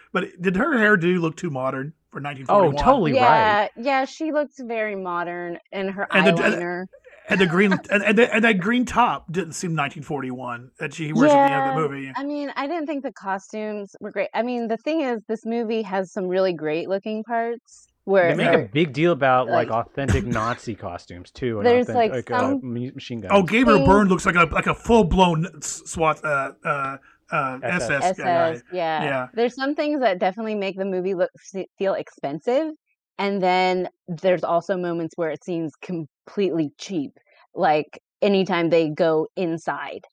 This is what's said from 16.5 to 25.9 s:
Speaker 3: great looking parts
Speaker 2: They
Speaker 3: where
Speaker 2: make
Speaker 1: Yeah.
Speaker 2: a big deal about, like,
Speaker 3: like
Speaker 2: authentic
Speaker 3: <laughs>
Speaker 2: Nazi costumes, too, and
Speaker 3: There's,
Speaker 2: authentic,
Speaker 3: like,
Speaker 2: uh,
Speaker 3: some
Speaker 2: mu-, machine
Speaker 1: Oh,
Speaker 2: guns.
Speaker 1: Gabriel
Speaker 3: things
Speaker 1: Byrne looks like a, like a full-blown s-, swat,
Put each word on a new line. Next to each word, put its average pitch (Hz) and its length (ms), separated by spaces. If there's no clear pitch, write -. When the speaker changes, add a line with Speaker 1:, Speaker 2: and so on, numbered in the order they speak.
Speaker 3:
great 151 340
looking 214 380
parts 233 640
Speaker 2:
They - 240
Speaker 3:
where 170 240
Speaker 2:
make 165 80
Speaker 1:
Yeah. 160 140
Speaker 2:
a 107 100
big 147 240
deal 170 180
about, 127 380
like, 160 200
Speaker 3:
like 117 180
Speaker 2:
authentic 135 380
Speaker 3:
<laughs> - 0
Speaker 2:
Nazi 117 480
costumes, 90 580
too, 117 260
and 104 100
Speaker 3:
There's, 240 220
Speaker 2:
authentic, 226 240
Speaker 3:
like, 170 180
Speaker 2:
uh, 247 80
Speaker 3:
some 262 240
Speaker 2:
mu-, 123 300
machine 113 320
Speaker 1:
Oh, 202 160
Speaker 2:
guns. 160 80
Speaker 1:
Gabriel 226 300
Speaker 3:
things 180 100
Speaker 1:
Byrne 202 180
looks 180 180
like 175 100
a, 175 180
like 180 140
a 151 60
full-blown 180 760
s-, - 280
swat, 156 380